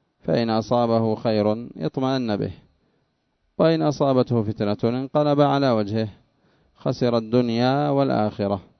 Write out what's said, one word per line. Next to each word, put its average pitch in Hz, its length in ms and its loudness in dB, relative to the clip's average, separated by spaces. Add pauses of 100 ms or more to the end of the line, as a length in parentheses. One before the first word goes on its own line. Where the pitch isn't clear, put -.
(200)
فإن 117 300 -2
أصابه 113 680 0
خير 107 640 0
اطمأن 131 600 -2
به، 101 140 -4 (1040)
وإن 160 240 2
أصابته 135 600 2
فتنة 104 400 -2
انقلب 139 580 0
على 139 300 2
وجهه، 107 380 -2 (640)
خسر 123 420 -2
الدنيا 123 720 0
والآخرة". 107 720 0 (180)